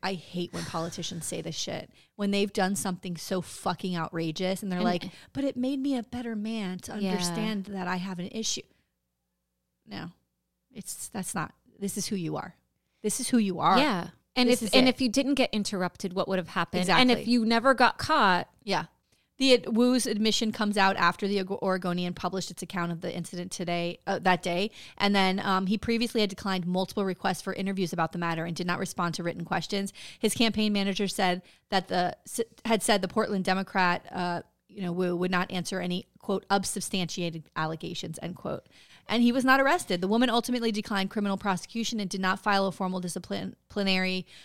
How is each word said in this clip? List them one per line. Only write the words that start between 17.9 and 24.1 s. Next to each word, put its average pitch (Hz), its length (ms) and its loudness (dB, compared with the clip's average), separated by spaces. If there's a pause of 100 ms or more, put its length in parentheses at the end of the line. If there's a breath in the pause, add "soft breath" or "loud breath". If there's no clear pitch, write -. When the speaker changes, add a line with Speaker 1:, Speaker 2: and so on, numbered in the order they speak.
Speaker 2:
caught. 208 500 4 (160)
Speaker 1:
Yeah. 170 220 -2 (500)
The 262 180 8
ad-, 240 220 4
Wu's 247 300 4
admission 220 460 0
comes 208 260 0
out 196 180 6
after 180 320 2
the 202 160 0
Ogo-, 190 160 -4
Oregonian 180 540 0
published 185 360 -4
its - 120 -14
account 170 300 -4
of 165 80 -6
the 175 140 -6
incident 180 380 -8
today, 175 540 -2
uh, 196 140 0